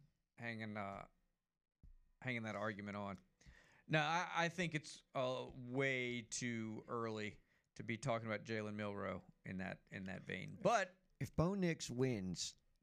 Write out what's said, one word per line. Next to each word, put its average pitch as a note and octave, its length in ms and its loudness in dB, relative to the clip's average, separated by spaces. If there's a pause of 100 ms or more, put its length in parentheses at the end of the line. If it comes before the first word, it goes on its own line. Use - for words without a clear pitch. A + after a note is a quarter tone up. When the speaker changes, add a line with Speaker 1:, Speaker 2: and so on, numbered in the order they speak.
(400)
Speaker 1:
hanging, A2+ 360 -4
uh, G2 280 -4 (1160)
hanging A#2+ 220 -2
that G#2+ 120 -2
argument G2+ 420 -2
on. G2+ 200 -4 (720)
No, D#3 120 4
I, E3 260 2 (100)
I E3+ 140 6
think E3 260 0
it's, - 280 -4 (120)
uh, B2+ 300 2 (240)
way B2 600 2
too A2+ 580 -2
early A2 480 0 (380)
to - 80 -8
be A2+ 120 0
talking A2+ 320 0
about G#2 160 0
Jalen G#2+ 320 0
Milroe G2+ 460 -2 (240)
in F#2+ 140 -4
that, F#2+ 200 -4 (120)
in G2 160 -6
that F#2+ 200 -6
vein. G2 340 -4
But G3+ 320 4 (280)
Speaker 2:
If - 140 -4
Bo E3+ 180 6
Nix F3+ 360 2
wins, A#2+ 680 2 (280)